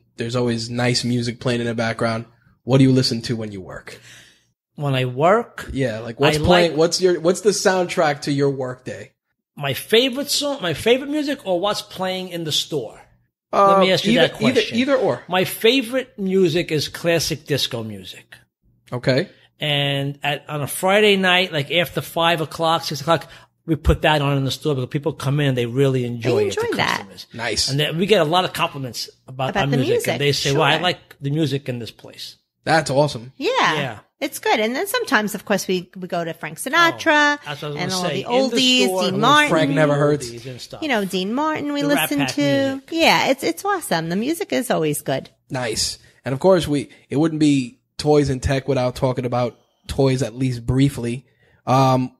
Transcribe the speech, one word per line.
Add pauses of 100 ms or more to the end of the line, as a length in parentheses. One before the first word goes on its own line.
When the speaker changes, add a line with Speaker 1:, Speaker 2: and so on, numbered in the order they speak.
(160)
Speaker 1:
There's
always
nice
music
playing
in
the
background. (400)
What
do
you
listen
to
when
you
work? (760)
Speaker 2:
When
I
work?
Speaker 1:
Yeah,
like,
what's
Speaker 2:
I
Speaker 1:
playing?
Speaker 2:
like
Speaker 1:
What's
your,
what's
the
soundtrack
to
your
work
day? (460)
Speaker 2:
My
favorite
song,
my
favorite
music,
or
what's
playing
in
the
store? (500)
Let
Speaker 1:
Uh,
Speaker 2:
me
ask
you
Speaker 1:
either,
Speaker 2:
that
question.
Speaker 1:
either,
either
or.
Speaker 2:
My
favorite
music
is
classic
disco
music. (580)
Speaker 1:
Okay. (340)
Speaker 2:
And
at,
on
a
Friday
night,
like,
after
five
o'clock,
six
o'clock, (380)
we
put
that
on
in
the
store
because
people
come
in,
they
really
enjoy
Speaker 3:
They
Speaker 2:
it,
the
Speaker 3:
enjoy
that.
Speaker 2:
customers.
Speaker 1:
Nice.
Speaker 2:
And
then
we
get
a
lot
of
compliments (180)
about
Speaker 3:
About
Speaker 2:
our
Speaker 3:
the
Speaker 2:
music.
Speaker 3:
music,
Speaker 2:
And
they
say,
"Well,
I
Speaker 3:
sure.
Speaker 2:
like
the
music
in
this
place." (260)
Speaker 1:
That's
awesome.
Speaker 3:
Yeah. (100)
Speaker 2:
Yeah. (220)
Speaker 3:
It's
good.
And
then
sometimes,
of
course,
we,
we
go
to
Frank
Sinatra
Speaker 2:
Oh,
that's
what
I
was
Speaker 3:
and
Speaker 2:
gonna
Speaker 3:
all
Speaker 2:
say.
Speaker 3:
the
Speaker 2:
In
the
Speaker 3:
oldies,
Speaker 2:
store,
Speaker 3:
Dean
Speaker 2:
the
Speaker 3:
Martin.
Speaker 1:
Frank
Never
Hurts.
Speaker 2:
oldies
and
stuff.
Speaker 3:
You
know,
Dean
Martin
we
Speaker 2:
The
Rat (140)
Speaker 3:
listen
Speaker 2:
Pack
Speaker 3:
to.
Speaker 2:
music.
Speaker 3:
Yeah,
it's,
it's
awesome.
The
music
is
always
good. (200)
Speaker 1:
Nice. (260)
And
of
course,
we, (200)
it
wouldn't
be (180)
Toys
and
Tech
without
talking
about (300)
toys,
at
least
briefly. (400)
Um,